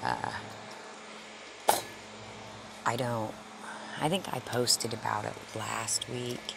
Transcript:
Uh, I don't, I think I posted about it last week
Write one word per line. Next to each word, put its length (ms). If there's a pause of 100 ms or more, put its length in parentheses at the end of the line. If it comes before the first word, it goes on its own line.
Uh, 280 (2500)
I 100
don't, 380 (680)
I 100
think 240
I 60
posted 540
about 320
it 80 (220)
last 540
week 300 (180)